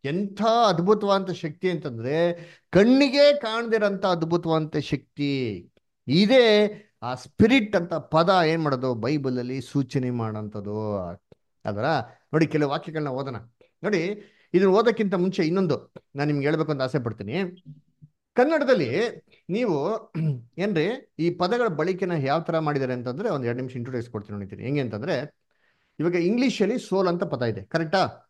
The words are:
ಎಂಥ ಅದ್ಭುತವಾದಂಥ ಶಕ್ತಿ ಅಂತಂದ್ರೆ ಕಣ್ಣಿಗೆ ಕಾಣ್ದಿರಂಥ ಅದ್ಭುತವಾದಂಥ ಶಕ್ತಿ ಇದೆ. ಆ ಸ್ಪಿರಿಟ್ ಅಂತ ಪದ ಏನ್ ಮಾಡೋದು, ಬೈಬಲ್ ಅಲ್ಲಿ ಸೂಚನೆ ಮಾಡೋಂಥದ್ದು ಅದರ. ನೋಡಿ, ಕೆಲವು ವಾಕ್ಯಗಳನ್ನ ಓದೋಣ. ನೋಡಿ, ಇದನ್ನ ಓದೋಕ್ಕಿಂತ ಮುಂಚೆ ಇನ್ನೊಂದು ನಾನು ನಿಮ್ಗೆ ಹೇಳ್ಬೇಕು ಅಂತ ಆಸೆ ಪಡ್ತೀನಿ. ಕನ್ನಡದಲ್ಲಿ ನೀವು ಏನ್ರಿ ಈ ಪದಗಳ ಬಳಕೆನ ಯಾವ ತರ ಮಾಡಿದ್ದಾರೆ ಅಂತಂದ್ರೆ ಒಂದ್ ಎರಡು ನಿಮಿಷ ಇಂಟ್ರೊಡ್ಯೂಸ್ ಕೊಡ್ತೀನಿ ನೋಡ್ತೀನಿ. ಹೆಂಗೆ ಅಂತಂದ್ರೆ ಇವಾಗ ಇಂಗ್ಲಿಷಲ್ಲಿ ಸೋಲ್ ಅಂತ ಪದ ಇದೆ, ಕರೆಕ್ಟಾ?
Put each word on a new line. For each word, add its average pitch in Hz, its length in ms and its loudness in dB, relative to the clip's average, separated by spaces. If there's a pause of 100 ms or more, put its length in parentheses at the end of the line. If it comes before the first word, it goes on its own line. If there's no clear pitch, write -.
ಎಂಥ 190 380 -4
ಅದ್ಭುತವಾದಂಥ 202 880 2
ಶಕ್ತಿ 165 400 -4
ಅಂತಂದ್ರೆ 135 440 -4 (540)
ಕಣ್ಣಿಗೆ 269 640 6
ಕಾಣ್ದಿರಂಥ 220 720 -2
ಅದ್ಭುತವಾದಂಥ 165 720 0
ಶಕ್ತಿ 143 540 -4 (760)
ಇದೆ. 214 380 6 (580)
ಆ 123 120 -6
ಸ್ಪಿರಿಟ್ 214 600 2
ಅಂತ 175 180 0
ಪದ 160 360 2 (160)
ಏನ್ 160 160 2
ಮಾಡೋದು, 131 320 0
ಬೈಬಲ್ 127 460 -2
ಅಲ್ಲಿ 123 220 -6
ಸೂಚನೆ 131 480 -2
ಮಾಡೋಂಥದ್ದು 107 880 -6 (680)
ಅದರ. 107 200 -4 (480)
ನೋಡಿ, 160 140 4
ಕೆಲವು 147 220 0
ವಾಕ್ಯಗಳನ್ನ 147 380 -6
ಓದೋಣ. 131 300 -6 (460)
ನೋಡಿ, 190 180 0 (520)
ಇದನ್ನ 185 180 6
ಓದೋಕ್ಕಿಂತ 214 420 2
ಮುಂಚೆ 185 300 0
ಇನ್ನೊಂದು 165 500 0 (220)
ನಾನು 143 120 -2
ನಿಮ್ಗೆ 143 180 0
ಹೇಳ್ಬೇಕು 156 260 0
ಅಂತ 135 100 -4
ಆಸೆ 131 180 -2
ಪಡ್ತೀನಿ. 110 360 -6 (1000)
ಕನ್ನಡದಲ್ಲಿ 254 580 2 (580)
ನೀವು 196 280 0 (800)
ಏನ್ರಿ 190 600 -2
ಈ 170 100 0
ಪದಗಳ 196 380 0
ಬಳಕೆನ 180 440 -2
ಯಾವ 151 300 0
ತರ 160 180 -2
ಮಾಡಿದ್ದಾರೆ 139 340 -2
ಅಂತಂದ್ರೆ 127 360 -6
ಒಂದ್ 143 160 -4
ಎರಡು 117 120 -2
ನಿಮಿಷ 127 180 -8
ಇಂಟ್ರೊಡ್ಯೂಸ್ 120 340 -6
ಕೊಡ್ತೀನಿ 104 280 -10
ನೋಡ್ತೀನಿ. 98 260 -12
ಹೆಂಗೆ 139 180 -2
ಅಂತಂದ್ರೆ 123 340 -4 (840)
ಇವಾಗ 170 160 0
ಇಂಗ್ಲಿಷಲ್ಲಿ 214 640 0
ಸೋಲ್ 190 280 0
ಅಂತ 175 160 -2
ಪದ 139 180 -4
ಇದೆ, 113 220 -2
ಕರೆಕ್ಟಾ? 160 400 -2 (260)